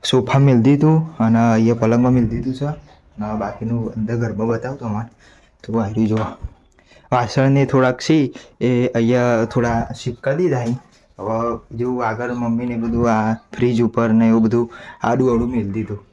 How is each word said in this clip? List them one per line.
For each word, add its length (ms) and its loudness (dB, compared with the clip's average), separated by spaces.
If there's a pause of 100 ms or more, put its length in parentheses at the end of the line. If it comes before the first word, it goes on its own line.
સોફા 340 2
મેલ 220 6
દીધું 300 4 (280)
અને 160 4
અહીંયા 420 2
પલંગમાં 360 2
મેલ 140 2
દીધું 280 -6
છે. 100 -4 (460)
અને 100 -8 (160)
બાકીનું 400 -4 (160)
અંદર 240 -4
ઘરમાં 300 -4
બતાવું 280 -6
તમારે. 300 -6 (540)
તો 40 -16 (140)
આ 80 -2
રહ્યું 220 0
જુઓ. 160 -2 (840)
વાસણને 600 2
થોડાક 340 2
છે 120 4 (500)
એ 40 2 (240)
અહીંયા 580 2
થોડા 260 0 (200)
શિફ્ટ 240 -8
કરી 160 -2
દીધા 240 0
અહીં. 160 -4 (400)
હવે 180 -4 (420)
જેવું 280 -2
આગળ 320 -4
મમ્મીને 440 -2
બધું 300 0
આ 220 0 (180)
ફ્રીજ 340 0
ઉપર 220 0 (100)
ને 120 4
એવું 160 4
બધું 180 0 (380)
આડું 300 2
આડું 220 -2
મેલ 220 -2
દીધું. 240 -8 (120)